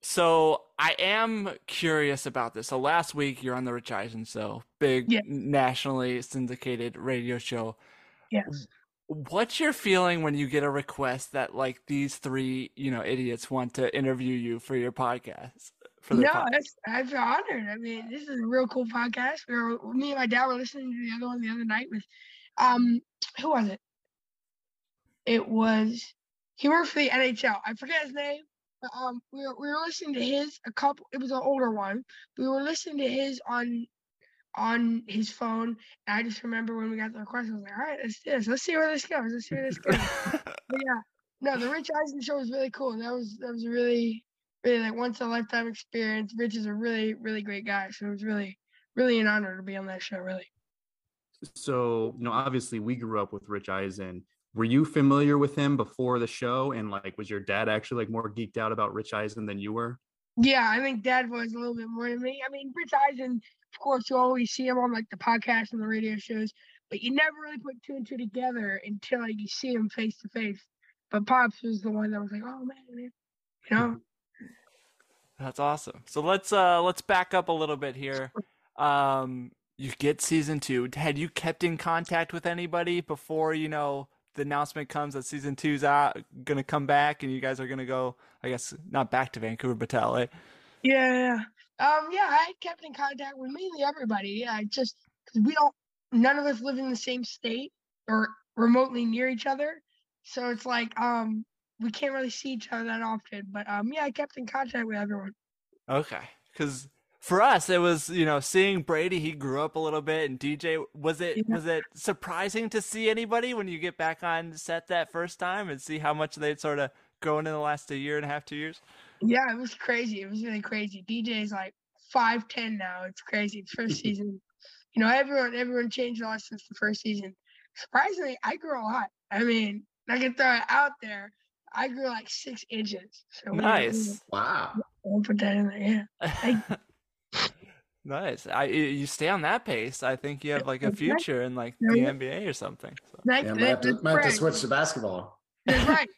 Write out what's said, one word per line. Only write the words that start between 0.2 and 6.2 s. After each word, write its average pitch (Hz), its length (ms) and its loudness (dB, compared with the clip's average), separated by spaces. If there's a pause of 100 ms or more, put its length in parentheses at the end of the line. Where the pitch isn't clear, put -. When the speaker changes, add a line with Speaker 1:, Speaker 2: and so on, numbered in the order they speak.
Speaker 1:
I 160 200 4
am 208 520 0 (160)
curious 151 580 2
about 123 300 -4
this. 113 140 -8
So 131 100 -2
last 160 360 2
week 139 280 -2
you're 127 120 -2
on 127 120 -2
the 120 80 -2
Rich 120 180 -8
Eisen 113 320 -6
Show, 107 380 -6 (160)
big 127 340 4
Speaker 2:
Yeah. 220 160 4
Speaker 1:
n-, 139 220 -4
nationally 127 720 2